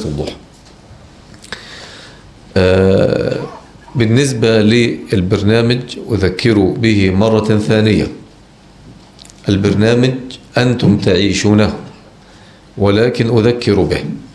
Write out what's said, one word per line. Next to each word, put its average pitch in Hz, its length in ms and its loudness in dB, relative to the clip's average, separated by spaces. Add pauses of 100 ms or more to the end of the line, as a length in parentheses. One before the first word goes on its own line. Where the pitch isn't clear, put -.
الضحى. 73 300 -8 (2250)
آه، 95 800 2 (580)
بالنسبة 113 640 2
للبرنامج 110 1200 0 (300)
أذكر 101 480 0
به 98 520 2
مرة 107 460 2
ثانية. 107 500 0 (1400)
البرنامج 107 680 2 (420)
أنتم 120 400 2
تعيشونه، 101 760 0 (1040)
ولكن 113 600 0
أذكر 110 440 2
به. - 220 -2 (320)